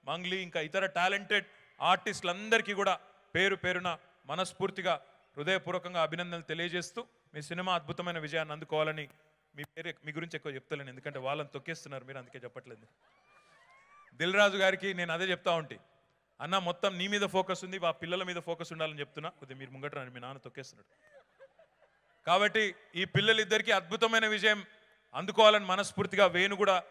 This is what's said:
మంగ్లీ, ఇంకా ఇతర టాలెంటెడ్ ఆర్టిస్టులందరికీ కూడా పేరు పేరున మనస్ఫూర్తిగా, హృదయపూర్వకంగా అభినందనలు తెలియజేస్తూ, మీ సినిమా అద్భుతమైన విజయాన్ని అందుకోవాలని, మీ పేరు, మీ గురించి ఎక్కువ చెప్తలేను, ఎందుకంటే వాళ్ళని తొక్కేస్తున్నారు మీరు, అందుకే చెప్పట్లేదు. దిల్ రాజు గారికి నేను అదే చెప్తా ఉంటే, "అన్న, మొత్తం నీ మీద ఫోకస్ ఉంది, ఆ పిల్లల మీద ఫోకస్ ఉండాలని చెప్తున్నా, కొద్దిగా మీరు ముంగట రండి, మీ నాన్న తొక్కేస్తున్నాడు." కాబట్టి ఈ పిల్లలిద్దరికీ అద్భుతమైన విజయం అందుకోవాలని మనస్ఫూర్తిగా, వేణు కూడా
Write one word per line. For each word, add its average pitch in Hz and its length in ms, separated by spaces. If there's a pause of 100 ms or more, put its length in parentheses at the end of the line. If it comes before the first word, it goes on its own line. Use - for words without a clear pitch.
మంగ్లీ, 180 380
ఇంకా 170 180
ఇతర 185 260
టాలెంటెడ్ 196 600 (340)
ఆర్టిస్టులందరికీ 196 920
కూడా 196 240 (360)
పేరు 190 220
పేరున 180 400 (300)
మనస్ఫూర్తిగా, 180 760 (360)
హృదయపూర్వకంగా 175 680
అభినందనలు 170 400
తెలియజేస్తూ, 170 640 (280)
మీ 151 80
సినిమా 180 320
అద్భుతమైన 170 440
విజయాన్ని 151 340
అందుకోవాలని, 156 560 (480)
మీ 143 80
పేరు, 165 300 (100)
మీ 151 80
గురించి 160 240
ఎక్కువ 147 160
చెప్తలేను, 135 360
ఎందుకంటే 135 300
వాళ్ళని 143 300
తొక్కేస్తున్నారు 139 560
మీరు, 135 140
అందుకే 127 200
చెప్పట్లేదు. 120 480 (1300)
దిల్ 170 200
రాజు 202 220
గారికి 190 380
నేను 175 180
అదే 170 120
చెప్తా 180 280
ఉంటే, 143 260 (600)
"అన్న, 170 180
మొత్తం 180 400
నీ 190 100
మీద 202 120
ఫోకస్ 185 440
ఉంది, 185 220
ఆ 165 40
పిల్లల 170 320
మీద 180 140
ఫోకస్ 170 360
ఉండాలని 156 280
చెప్తున్నా, 151 300
కొద్దిగా 131 280
మీరు 131 120
ముంగట 139 240
రండి, 127 200
మీ 123 60
నాన్న 131 180
తొక్కేస్తున్నాడు." 123 520 (1400)
కాబట్టి 202 480 (220)
ఈ 185 80
పిల్లలిద్దరికీ 214 680
అద్భుతమైన 220 540
విజయం 208 380 (500)
అందుకోవాలని 208 500
మనస్ఫూర్తిగా, 185 600
వేణు 185 300
కూడా 190 340